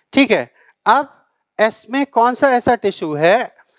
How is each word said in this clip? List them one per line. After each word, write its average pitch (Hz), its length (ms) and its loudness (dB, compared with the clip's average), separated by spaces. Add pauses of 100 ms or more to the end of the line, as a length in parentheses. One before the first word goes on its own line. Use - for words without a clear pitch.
(120)
ठीक 269 180 2
है। 143 220 -2 (340)
अब 277 380 0 (360)
इसमें 226 460 -4
कौन 240 280 0
सा 277 160 0
ऐसा 247 240 2
टिश्यू 190 400 -6
है, 175 400 0 (240)